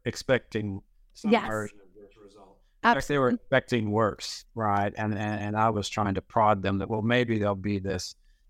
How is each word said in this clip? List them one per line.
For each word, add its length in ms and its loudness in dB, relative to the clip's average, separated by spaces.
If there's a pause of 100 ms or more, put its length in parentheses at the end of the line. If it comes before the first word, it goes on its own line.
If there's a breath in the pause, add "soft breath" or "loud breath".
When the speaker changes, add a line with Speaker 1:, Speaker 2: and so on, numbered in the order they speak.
Speaker 1:
expecting 760 -4 (320)
some 180 0
Speaker 2:
Yes. 140 2
Speaker 1:
version 320 -6
of 160 -20
this 280 -20
result. 360 -20 (240)
In 120 4
fact, 140 -2
they 100 0
were 100 4
Speaker 2:
Absolutely. 160 0
Speaker 1:
expecting 480 0
worse, 520 -2 (100)
right? 420 0
And, 180 -2
and, 260 -4
and 160 -4
I 140 4
was 180 -4
trying 260 -2
to 80 -4
prod 400 2
them 160 0
that, 120 -4
well, 120 -2
maybe 360 2
there'll 160 0
be 240 -2
this, 360 -6 (360)